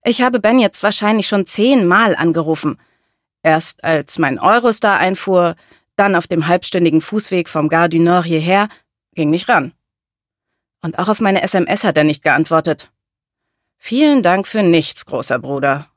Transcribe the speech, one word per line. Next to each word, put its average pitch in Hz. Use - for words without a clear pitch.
Ich 240
habe 247
Ben 233
jetzt 208
wahrscheinlich 208
schon 196
zehnmal 208
angerufen. 156
Erst 160
als 156
mein 139
Eurostar 220
einfuhr, 180
dann 202
auf 170
dem 165
halbstündigen 175
Fußweg 185
vom 156
Gare 165
du 165
Nord 170
hierher, 170
ging 151
nicht 151
ran. 160
Und 160
auch 180
auf 214
meine 196
S 190
M 196
S -
hat 170
er 151
nicht 151
geantwortet. 156
Vielen 285
Dank 185
für 214
nichts, 170
großer 123
Bruder. 139